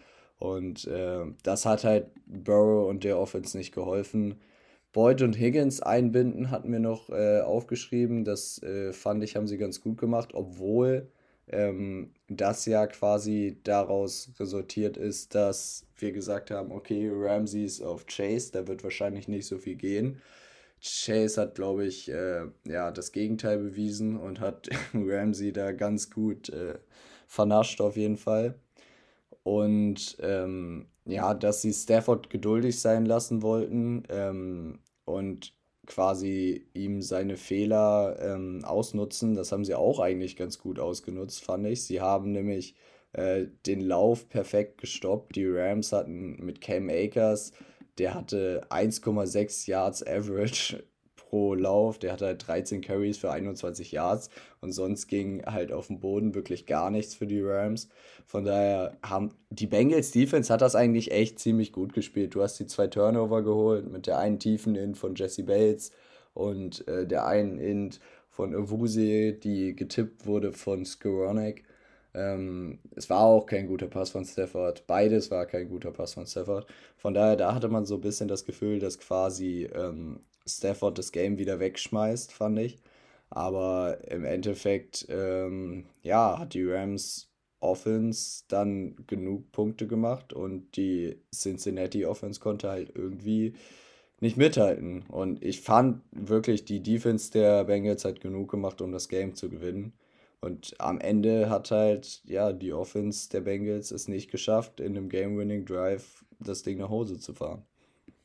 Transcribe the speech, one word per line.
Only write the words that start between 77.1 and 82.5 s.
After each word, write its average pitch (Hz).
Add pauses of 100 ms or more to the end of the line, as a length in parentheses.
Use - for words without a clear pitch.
daher, 107
da 98
hatte 117
man 110
so 101
ein 90
bisschen 104
das 98
Gefühl, 104
dass 95
quasi, 92
ähm, 82 (280)
Stafford 98
das 92
Game 95
wieder 95
wegschmeißt, 110
fand 107